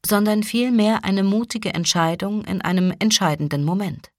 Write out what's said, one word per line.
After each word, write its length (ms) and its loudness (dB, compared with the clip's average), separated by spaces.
sondern 360 2
vielmehr 640 2
eine 200 0
mutige 500 -2
Entscheidung 720 -2
in 180 -4
einem 360 2
entscheidenden 640 0
Moment. 540 -4